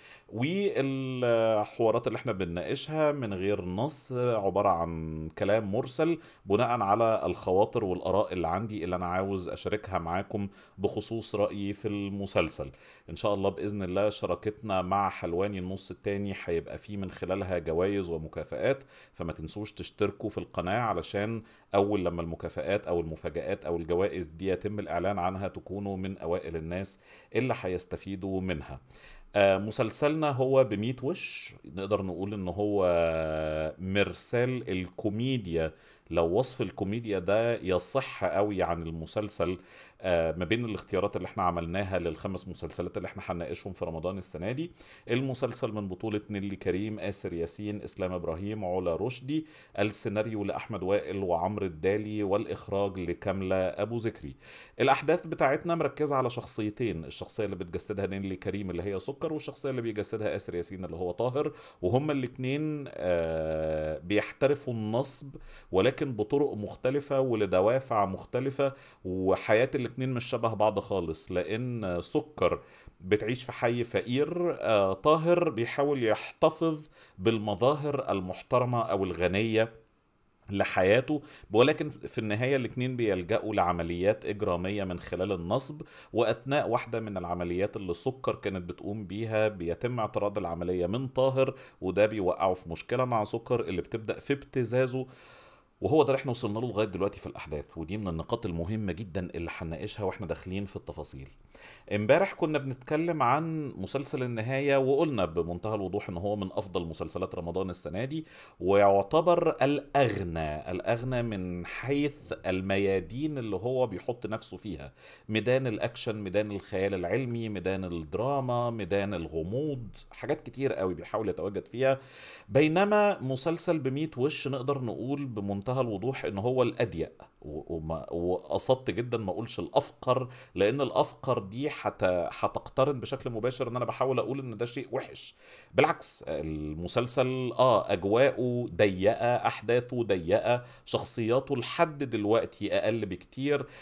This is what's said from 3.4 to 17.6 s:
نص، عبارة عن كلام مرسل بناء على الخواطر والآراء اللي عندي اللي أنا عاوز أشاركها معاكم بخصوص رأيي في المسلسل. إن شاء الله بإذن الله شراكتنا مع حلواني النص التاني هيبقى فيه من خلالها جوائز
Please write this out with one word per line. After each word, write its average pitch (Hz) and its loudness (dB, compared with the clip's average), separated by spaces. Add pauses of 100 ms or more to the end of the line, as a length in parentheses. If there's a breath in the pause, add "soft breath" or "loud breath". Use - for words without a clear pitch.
نص، 113 -2
عبارة 104 2
عن 80 0 (100)
كلام 101 2
مرسل 156 0 (280 loud breath)
بناء 117 4
على 107 4
الخواطر 95 4
والآراء 92 2
اللي 85 0
عندي 98 -2
اللي 90 -2
أنا 90 -4
عاوز 92 -2
أشاركها 95 -4
معاكم 95 -2 (300 loud breath)
بخصوص 104 -2
رأيي 101 0
في 107 -6
المسلسل. 98 -2 (400 loud breath)
إن 85 -8
شاء 104 2
الله 98 2
بإذن 101 -2
الله 95 2
شراكتنا 95 -2
مع 95 2
حلواني 92 -2
النص 92 -6
التاني 101 -4 (100)
هيبقى 85 -2
فيه 104 -10
من 95 -4
خلالها 92 -2
جوائز 87 0